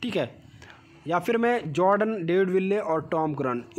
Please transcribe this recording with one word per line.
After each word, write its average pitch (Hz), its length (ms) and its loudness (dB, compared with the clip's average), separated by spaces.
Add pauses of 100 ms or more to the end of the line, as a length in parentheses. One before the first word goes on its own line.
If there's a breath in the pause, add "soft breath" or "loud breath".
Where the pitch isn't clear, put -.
ठीक 233 160 -4
है, 135 140 -2 (720 loud breath)
या 165 140 0
फिर 226 180 -2
मैं 233 360 0
जॉर्डन, 202 400 4 (120)
डेविड 185 240 2
विल्ले 190 300 0
और 160 220 -2 (100)
टॉम 160 220 0
करन, 127 300 -2 (160)